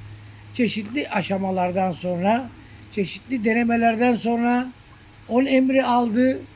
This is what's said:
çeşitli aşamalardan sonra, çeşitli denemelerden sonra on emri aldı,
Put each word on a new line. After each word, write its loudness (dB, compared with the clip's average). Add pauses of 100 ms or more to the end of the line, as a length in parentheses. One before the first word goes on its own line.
(540)
çeşitli -4
aşamalardan -2
sonra, -2 (420)
çeşitli -4
denemelerden 2
sonra 0 (580)
on 2
emri 4
aldı, 2 (160)